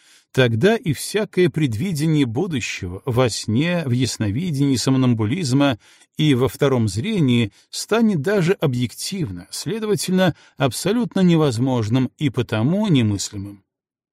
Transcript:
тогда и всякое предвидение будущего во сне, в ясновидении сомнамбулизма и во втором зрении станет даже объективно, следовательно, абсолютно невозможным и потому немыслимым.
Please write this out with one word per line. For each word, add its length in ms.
тогда 420
и 180
всякое 560
предвидение 800
будущего 800
во 260
сне, 560
в 60
ясновидении 800
сомнамбулизма 1040
и 180
во 140
втором 400
зрении 640
станет 500
даже 340
объективно, 960
следовательно, 840
абсолютно 640
невозможным 1000
и 120
потому 580
немыслимым. 760